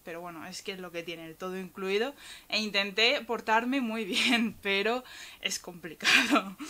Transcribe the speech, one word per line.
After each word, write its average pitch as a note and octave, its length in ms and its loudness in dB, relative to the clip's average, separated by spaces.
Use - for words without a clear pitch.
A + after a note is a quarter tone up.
pero E3+ 180 -10
bueno, E3+ 240 -12
es F#3 160 -12
que G3+ 100 -8
es F#3 80 -10
lo F3+ 120 -10
que E3+ 100 -6
tiene E3 240 -10
el D#3+ 100 -14
todo F#3 220 -6
incluido. G3 560 -2
E G#3 120 0
intenté G#3 640 2
portarme A#3 600 2
muy A3+ 240 -2
bien, A3+ 520 2
<laughs> - 40 -20
pero G#3 420 2
es F#3 160 -2
complicado. F#3+ 960 2